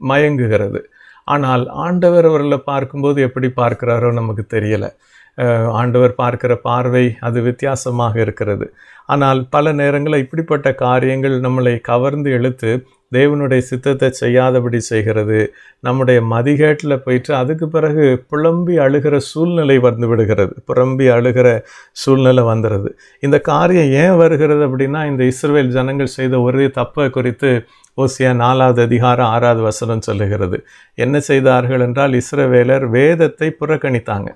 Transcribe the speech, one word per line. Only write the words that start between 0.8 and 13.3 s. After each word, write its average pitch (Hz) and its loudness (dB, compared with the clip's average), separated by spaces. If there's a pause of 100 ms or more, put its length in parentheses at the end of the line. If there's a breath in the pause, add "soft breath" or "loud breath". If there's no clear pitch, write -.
ஆனால் 131 0
ஆண்டவர் 175 2
அவர்களை 147 2
பார்க்கும்போது 139 -2
எப்படி 127 -2
பார்க்கிறாரோ 120 0
நமக்கு 110 -4
தெரியல. 104 -2 (420 soft breath)
அஹ், 117 0
ஆண்டவர் 123 2
பார்க்கிற 120 -2
பார்வை 123 0
அது 117 -4
வித்தியாசமாக 120 -4
இருக்கிறது. 104 -4 (320 loud breath)
ஆனால் 135 0
பல 151 0
நேரங்களில் 143 0
இப்படிப்பட்ட 143 -4
காரியங்கள் 131 0
நம்மளை 127 0
கவர்ந்து 139 -2
இழுத்து 127 -2 (260 soft breath)
தேவனுடைய 139 2